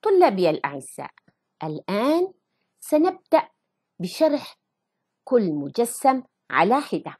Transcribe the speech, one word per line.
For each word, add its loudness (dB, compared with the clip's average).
طلابي 4
الأعزاء، -8
الآن -2
سنبدأ 0
بشرح -2
كل 2
مجسم -2
على 2
حدة. -8